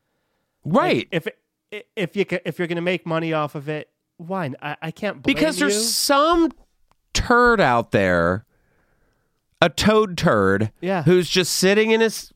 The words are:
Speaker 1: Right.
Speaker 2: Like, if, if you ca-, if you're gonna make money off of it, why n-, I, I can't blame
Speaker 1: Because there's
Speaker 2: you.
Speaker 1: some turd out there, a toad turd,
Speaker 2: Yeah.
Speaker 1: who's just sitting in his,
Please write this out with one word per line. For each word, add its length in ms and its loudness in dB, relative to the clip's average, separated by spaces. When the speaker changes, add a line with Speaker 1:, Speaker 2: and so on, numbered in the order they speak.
Speaker 1:
Right. 480 0
Speaker 2:
Like, 140 -4
if, 100 -14
if 200 -6
you 80 0
ca-, 200 -4
if 140 -8
you're 100 -4
gonna 120 -4
make 260 -4
money 260 -4
off 220 -4
of 140 -10
it, 220 -10
why 300 -8
n-, 160 -8
I, 200 -10
I 80 -8
can't 320 -8
blame 120 0
Speaker 1:
Because 240 0
there's 160 0
Speaker 2:
you. 80 -2
Speaker 1:
some 680 2
turd 480 2
out 320 2
there, 520 2
a 80 4
toad 480 0
turd, 640 2
Speaker 2:
Yeah. 240 -4
Speaker 1:
who's 240 4
just 260 -2
sitting 360 2
in 100 2
his, 360 -4